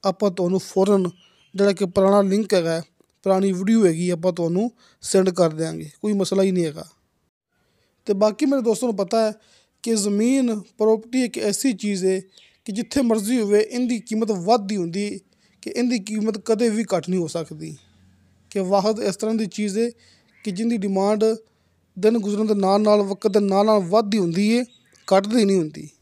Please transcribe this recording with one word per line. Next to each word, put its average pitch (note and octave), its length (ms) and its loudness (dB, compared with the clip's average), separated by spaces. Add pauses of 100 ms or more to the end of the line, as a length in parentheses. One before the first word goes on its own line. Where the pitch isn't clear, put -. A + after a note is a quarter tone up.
ਆਪਾਂ G3 260 0
ਤੁਹਾਨੂੰ F3+ 300 0
ਫੌਰਨ F#3+ 500 2 (440)
ਜਿਹੜਾ G3+ 180 2
ਕਿ G3 140 -2
ਪੁਰਾਣਾ G3 360 4
ਲਿੰਕ G3+ 320 0
ਹੈਗਾ, E3 280 0 (440)
ਪੁਰਾਣੀ F#3+ 260 2
ਵੀਡੀਓ G3+ 340 2
ਹੈਗੀ, E3+ 240 2
ਆਪਾਂ F3 220 -2
ਤੁਹਾਨੂੰ F3 380 -2 (320)
ਸੈਂਡ F#3+ 280 2
ਕਰ E3+ 200 2
ਦਿਆਂਗੇ, D#3+ 400 -8 (120)
ਕੋਈ G#3+ 100 -2
ਮਸਲਾ F#3+ 300 0
ਹੀ G3 80 2
ਨਹੀਂ F3+ 140 0
ਹੈਗਾ। D#3 220 -8 (1200)
ਤੇ G#3 80 0
ਬਾਕੀ G#3+ 320 2
ਮੇਰੇ C4+ 160 0
ਦੋਸਤਾਂ A#3 260 0
ਨੂੰ G#3+ 80 -4
ਪਤਾ A3 300 -2
ਹੈ G#3+ 60 -4 (520)
ਕਿ A3+ 120 0
ਜ਼ਮੀਨ, A3 640 0
ਪ੍ਰਾਪਰਟੀ A3 680 -2
ਇੱਕ - 140 -8
ਐਸੀ G#3+ 360 -2
ਚੀਜ਼ F#3+ 300 -4
ਹੈ F#3+ 160 0 (460)
ਕਿ G#3+ 60 -8
ਜਿੱਥੇ B3 300 -2
ਮਰਜ਼ੀ A3+ 380 0
ਹੋਵੇ, G#3 200 2
ਇਹਦੀ A#3+ 400 -2
ਕੀਮਤ A3 300 -4
ਵੱਧਦੀ G3+ 460 0
ਹੁੰਦੀ F3 280 -4
ਹੈ, G3+ 140 -8 (440)
ਕਿ - 80 -10
ਇਹਦੀ A#3+ 280 -2
ਕੀਮਤ G#3+ 400 -4
ਕਦੇ A3+ 300 0
ਵੀ G#3+ 160 -2 (100)
ਘੱਟ E3 140 -2
ਨਹੀਂ F#3 120 0
ਹੋ E3 60 -4
ਸਕਦੀ। D#3 500 -10 (720)
ਕਿ G3+ 100 -4
ਵਾਹਦ G3 400 0
ਇਸ G3 160 -2
ਤਰ੍ਹਾਂ A3 180 -2
ਦੀ A3 120 -2
ਚੀਜ਼ G#3 320 -4
ਹੈ A#3 100 0 (560)
ਕਿ G#3+ 60 -4
ਜਿਹਦੀ A3+ 260 -2
ਡਿਮਾਂਡ G3+ 480 0 (720)
ਦਿਨ A3 220 2
ਗੁਜ਼ਰਨ G#3 280 -2
ਦੇ G#3+ 80 0
ਨਾਲ G3 260 2
ਨਾਲ, G#3 220 4
ਵਕਤ G3 300 -2
ਦੇ G#3 80 4
ਨਾਲ G3+ 260 2
ਨਾਲ G#3+ 140 4
ਵੱਧਦੀ G#3 380 0
ਹੁੰਦੀ G3+ 400 2
ਹੈ, B3+ 60 0 (440)
ਘੱਟਦੀ G#3 360 4
ਨਹੀਂ G3 140 2
ਹੁੰਦੀ। D3+ 300 -6 (140)